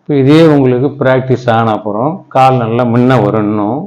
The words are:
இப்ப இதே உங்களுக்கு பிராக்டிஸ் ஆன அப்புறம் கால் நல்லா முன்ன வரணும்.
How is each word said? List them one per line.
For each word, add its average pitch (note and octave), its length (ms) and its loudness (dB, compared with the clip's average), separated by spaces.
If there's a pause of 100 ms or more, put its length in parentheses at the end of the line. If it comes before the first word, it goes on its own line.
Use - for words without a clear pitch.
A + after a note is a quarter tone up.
இப்ப D3 200 -4
இதே D3+ 200 4 (140)
உங்களுக்கு B2+ 340 0 (120)
பிராக்டிஸ் C3 540 -2
ஆன A2+ 220 0
அப்புறம் A2 360 -6 (220)
கால் C3 280 2
நல்லா A#2 200 -2 (100)
முன்ன B2 320 2
வரணும். G#2 600 -2